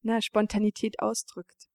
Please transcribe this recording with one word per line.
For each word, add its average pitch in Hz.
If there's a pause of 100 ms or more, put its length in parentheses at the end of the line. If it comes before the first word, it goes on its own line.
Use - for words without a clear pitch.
na, 226
Spontanität 214
ausdrückt. -